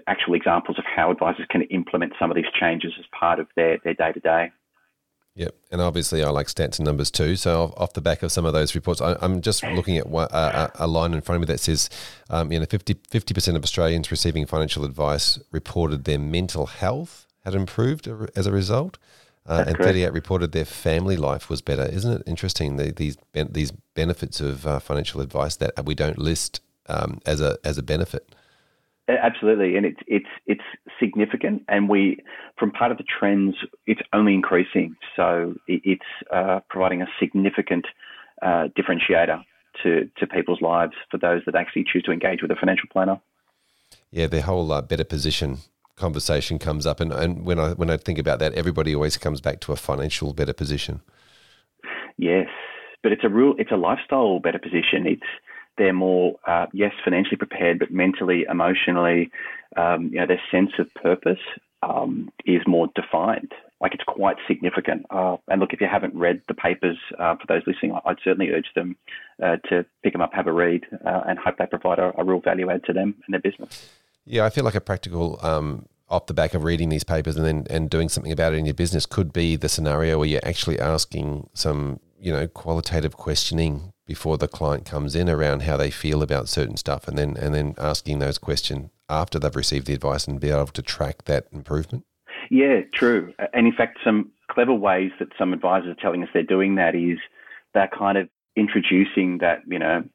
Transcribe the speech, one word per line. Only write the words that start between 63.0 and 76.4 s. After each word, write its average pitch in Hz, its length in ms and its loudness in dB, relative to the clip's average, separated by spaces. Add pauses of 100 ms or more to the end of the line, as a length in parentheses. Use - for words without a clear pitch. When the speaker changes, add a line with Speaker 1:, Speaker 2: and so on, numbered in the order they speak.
Speaker 1:
Like, 92 120 0
it's - 120 -8
quite 98 320 0 (100)
significant. 87 640 0
Uh, 92 280 0 (120)
and 95 100 2
look, 95 140 0
if - 80 -8
you 101 60 4
haven't 98 280 0
read 87 320 2
the - 60 -4
papers, 87 440 0 (220)
uh, 85 160 2
for - 120 -10
those 82 200 2
listening, 80 240 -2
I, - 180 -2
I'd 90 140 -2
certainly 92 280 2
urge 82 220 -2
them, 90 220 -2 (480)
uh, 85 140 2 (120)
to 87 160 2 (160)
pick 98 140 0
'em 87 60 -2
up, 85 120 0
have 92 140 -2
a 82 60 2
read, 87 320 2 (200)
uh, 87 220 0
and 90 100 -2
hope - 200 -4
they - 80 0
provide 90 340 0
a, 92 200 2
a 85 40 0
real 92 160 2
value 92 300 0
add 90 160 -2
to - 80 0
them 98 220 0 (100)
and 95 80 -4
their - 80 -2
business. - 480 -6 (360)
Speaker 2:
Yeah, 113 200 2
I 110 40 2
feel 135 140 -2
like 110 120 0
a 101 60 0
practical, 85 640 -4
um, 76 400 -2 (240)
off 87 180 0
the - 60 -6
back 80 200 2